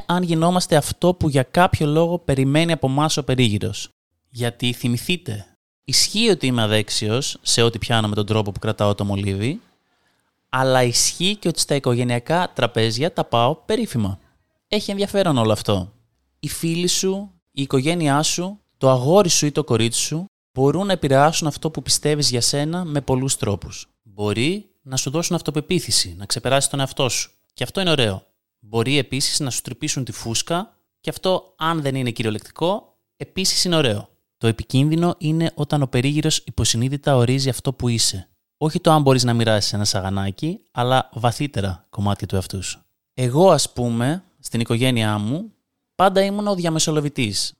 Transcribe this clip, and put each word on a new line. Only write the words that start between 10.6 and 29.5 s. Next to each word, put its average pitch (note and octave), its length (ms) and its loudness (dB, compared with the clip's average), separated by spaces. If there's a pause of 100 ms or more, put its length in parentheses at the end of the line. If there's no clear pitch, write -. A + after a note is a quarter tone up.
ισχύει E3+ 520 0
και - 120 -4
ότι D#3+ 120 -2
στα - 160 0
οικογενειακά B2 760 0
τραπέζια A#2 600 0
τα E3 100 -2
πάω A#2+ 320 2
περίφημα. B2+ 640 -4 (480)
Έχει - 240 -4
ενδιαφέρον G3 460 0
όλο A2 140 4
αυτό. G2+ 400 -2 (480)
Οι D3 80 -8
φίλοι E3+ 400 -2
σου, F#3+ 440 -2 (200)
η C#3 100 -6
οικογένειά C#3+ 600 0
σου, F#3 380 -4 (180)
το C3+ 120 4
αγόρι D3+ 400 6
σου - 160 2
ή D3 60 0
το D#3 120 -2
κορίτσι A2+ 380 0
σου E3 240 -6 (280)
μπορούν C#3+ 320 2
να G3+ 60 0
επηρεάσουν D3+ 560 2
αυτό D#3 240 -4
που - 100 -8
πιστεύεις D3 480 0
για A#2+ 120 -2
σένα D#3 420 -2
με D3 180 -2
πολλούς C3 360 -2
τρόπους. - 500 -6 (160)
Μπορεί G#2+ 680 -2 (120)
να C3 160 -8
σου - 120 -2
δώσουν E3 260 -2
αυτοπεποίθηση, D3 840 -2
να G2 80 -14
ξεπεράσεις C3 440 0
τον C#3 100 -4
εαυτό C3 300 0
σου. - 220 -6 (220)
Και - 100 -8
αυτό G3 180 -6
είναι F3+ 80 0
ωραίο. A2 360 0 (340)
Μπορεί A2+ 380 -2
επίσης C3+ 420 -2
να C#3+ 100 -4
σου - 120 -8